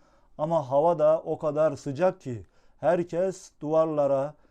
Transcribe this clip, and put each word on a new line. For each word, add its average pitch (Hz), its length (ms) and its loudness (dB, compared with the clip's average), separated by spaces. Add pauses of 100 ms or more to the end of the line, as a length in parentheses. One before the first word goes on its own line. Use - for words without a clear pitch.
(380)
Ama 151 340 -2
hava 151 280 2
da 156 260 4
o 156 120 -4
kadar 151 380 0
sıcak 160 460 -2
ki 117 240 -10 (320)
herkes 180 760 -2 (100)
duvarlara, 147 720 0 (180)